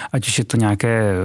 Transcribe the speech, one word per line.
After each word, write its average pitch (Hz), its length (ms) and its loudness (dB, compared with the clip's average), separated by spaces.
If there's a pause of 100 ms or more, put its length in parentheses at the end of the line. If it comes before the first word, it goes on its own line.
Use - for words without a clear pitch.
(120)
ať 127 160 -2
už - 100 -2
je 120 80 0
to - 120 -2
nějaké 110 560 2 (120)